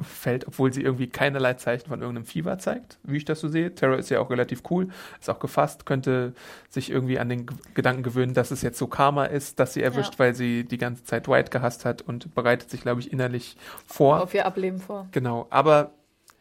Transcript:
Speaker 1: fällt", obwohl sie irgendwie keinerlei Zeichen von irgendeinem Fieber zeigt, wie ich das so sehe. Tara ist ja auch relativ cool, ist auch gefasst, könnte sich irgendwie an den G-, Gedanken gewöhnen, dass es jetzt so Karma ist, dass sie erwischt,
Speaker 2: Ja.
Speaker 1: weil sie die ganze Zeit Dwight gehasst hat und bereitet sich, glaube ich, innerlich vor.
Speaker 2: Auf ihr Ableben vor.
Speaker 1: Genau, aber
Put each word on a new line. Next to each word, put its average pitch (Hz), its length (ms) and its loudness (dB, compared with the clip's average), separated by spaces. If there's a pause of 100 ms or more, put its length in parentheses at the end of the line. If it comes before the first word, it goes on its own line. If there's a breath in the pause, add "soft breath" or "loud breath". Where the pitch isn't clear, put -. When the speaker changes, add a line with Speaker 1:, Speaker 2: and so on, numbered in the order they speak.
Speaker 1:
fällt", - 420 -4
obwohl 131 260 0
sie 135 80 -4
irgendwie 131 260 0
keinerlei 135 460 0
Zeichen 123 340 -4
von 135 140 -8
irgendeinem 120 240 -6
Fieber 160 320 -4
zeigt, - 460 -8
wie 139 140 -4
ich 147 80 -4
das 156 140 -2
so 160 80 -4
sehe. 165 260 0
Tara 131 220 4
ist - 140 -2
ja 127 100 4
auch 127 100 0
relativ 123 400 0
cool, 185 200 0 (300 loud breath)
ist - 100 -4
auch - 100 -4
gefasst, - 460 0
könnte 127 480 0 (360 loud breath)
sich - 220 -4
irgendwie 127 280 0
an 120 100 -2
den 123 160 -4
G-, 127 100 -10 (180)
Gedanken 127 300 0
gewöhnen, 127 300 0
dass 123 180 2
es 131 100 -4
jetzt 120 160 -2
so 123 100 -2
Karma 143 380 2
ist, - 340 -4
dass - 140 2
sie - 80 -2
erwischt, 131 340 0
Speaker 2:
Ja. - 40 -2
Speaker 1:
weil 123 160 4
sie 120 300 0
die 120 120 -6
ganze 123 280 -6
Zeit - 220 -2
Dwight 131 240 4
gehasst 123 340 -2
hat 120 160 -2
und - 340 -10
bereitet 120 340 2
sich, 120 120 -12
glaube 120 180 0
ich, - 140 -8
innerlich 123 420 -4 (320 loud breath)
vor. 151 340 6
Speaker 2:
Auf 180 120 -2
ihr 202 120 2
Ableben 185 340 -2
vor. 196 320 -10
Speaker 1:
Genau, 120 400 -2
aber 147 400 6 (500)